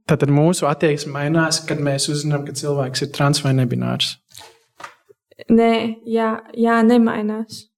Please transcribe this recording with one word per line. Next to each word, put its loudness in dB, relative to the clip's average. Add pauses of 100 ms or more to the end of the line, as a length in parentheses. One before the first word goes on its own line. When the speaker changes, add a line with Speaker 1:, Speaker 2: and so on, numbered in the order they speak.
Speaker 1:
Tātad 0
mūsu 2
attieksme -2
mainās, 0
kad -6
mēs -2
uzzinām, -2
ka -10
cilvēks -4
ir -10
trans 0
vai 0
nebinārs. -2 (1300)
Speaker 2:
Nē, 4 (280)
jā, -2 (200)
jā, 2
nemainās. 2 (160)